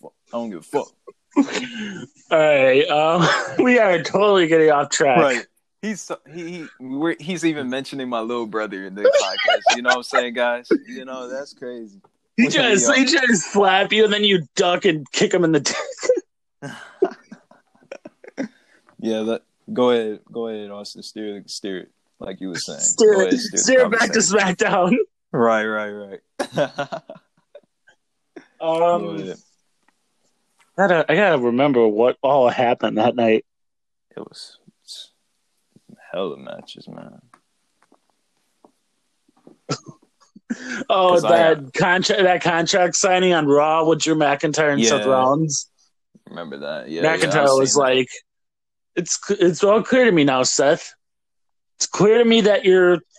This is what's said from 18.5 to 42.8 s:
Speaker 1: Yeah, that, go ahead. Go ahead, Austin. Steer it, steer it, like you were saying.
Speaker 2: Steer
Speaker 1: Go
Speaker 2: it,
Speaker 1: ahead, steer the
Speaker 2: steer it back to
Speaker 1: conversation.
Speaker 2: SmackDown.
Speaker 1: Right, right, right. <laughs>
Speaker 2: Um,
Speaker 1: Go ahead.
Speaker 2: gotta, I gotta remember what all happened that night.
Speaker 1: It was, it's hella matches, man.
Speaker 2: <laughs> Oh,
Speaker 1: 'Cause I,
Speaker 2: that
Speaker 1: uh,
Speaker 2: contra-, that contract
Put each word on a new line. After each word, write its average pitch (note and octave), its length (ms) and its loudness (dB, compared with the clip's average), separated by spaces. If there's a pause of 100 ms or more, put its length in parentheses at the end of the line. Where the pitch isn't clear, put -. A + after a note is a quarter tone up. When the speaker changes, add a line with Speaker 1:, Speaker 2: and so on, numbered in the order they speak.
Speaker 1:
Yeah, A2 260 -4
that, A2+ 200 -4 (280)
go B2 200 2
ahead. A2 300 -2 (100)
Go A#2 160 -8
ahead, G#2 240 -12
Austin. G2+ 320 -18
Steer G#2 340 -12
it, F#2+ 120 -20
steer G2 300 -10
it, - 120 -18 (280)
like F#2 220 -14
you F#2+ 80 -10
were E2+ 80 -10
saying. D2+ 220 -12
Speaker 2:
Steer G#3+ 340 2
Speaker 1:
Go G3 80 0
Speaker 2:
it, F#3+ 60 0
Speaker 1:
ahead, - 120 0
steer - 120 -10
the G3 80 -10
Speaker 2:
steer B3+ 260 4
it G3+ 60 -4
back A3+ 80 0
to A#3 80 0
Speaker 1:
conversation. G3 480 0
Speaker 2:
SmackDown. G3 400 2 (360)
Speaker 1:
Right, A2+ 340 2
right, G#2+ 260 -4
right. G#2 1000 -8 (160)
<laughs> - 60 -20 (1500)
Speaker 2:
Um, E3 400 2
Speaker 1:
Go E3+ 80 -8 (120)
ahead. - 160 -12 (1400)
Speaker 2:
gotta, F3+ 340 2
I D#3 40 2
gotta F3+ 240 2
remember A#2+ 480 2
what A2 360 2
all C3 260 4
happened A#2 480 -2
that A#2 180 2
night. A2+ 300 2 (720)
Speaker 1:
It - 60 -12
was, - 360 -20 (240)
it's - 300 -20 (1000)
hella F2+ 260 -8
matches, - 500 -20
man. - 340 -20 (2500)
Speaker 2:
<laughs> D#3 60 -6 (1120)
Oh, F#3 200 4
Speaker 1:
'Cause F3 160 4
I, - 40 0
Speaker 2:
that E3 280 4
Speaker 1:
uh, D3 40 -10 (140)
Speaker 2:
contra-, F#3 480 0
that F3+ 200 2
contract E3+ 520 0